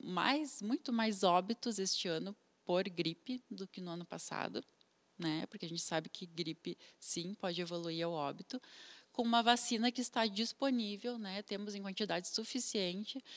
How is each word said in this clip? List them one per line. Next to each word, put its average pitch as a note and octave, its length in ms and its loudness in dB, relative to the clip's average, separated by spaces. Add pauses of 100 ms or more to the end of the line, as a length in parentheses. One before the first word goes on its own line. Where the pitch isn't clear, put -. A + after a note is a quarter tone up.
mais, B3+ 580 2
muito A#3+ 300 0
mais A3 320 2
óbitos G3 560 4
este F#3+ 260 0
ano F3 280 -2 (300)
por F#3 240 2
gripe E3+ 640 -4
do F#3+ 160 -6
que - 140 -12
no F3+ 100 -6
ano F3 140 -6
passado, - 600 -4 (520)
né? D#3+ 300 -2
Porque - 180 -10
a E3 40 -8
gente E3 120 -4
sabe D#3+ 280 0
que - 180 -10
gripe, E3 500 -6 (220)
sim, F3 360 -4
pode F3+ 260 -2
evoluir E3+ 440 -2
ao E3+ 60 0
óbito, E3 500 -4 (520)
com B3 100 0
uma A#3 220 6
vacina A#3+ 480 6
que B3+ 80 -2
está A#3 260 2
disponível, A3+ 880 0
né? G3+ 240 -6
Temos G#3 360 -6
em G3 60 -6
quantidade F#3 440 0
suficiente G#3+ 960 -2 (140)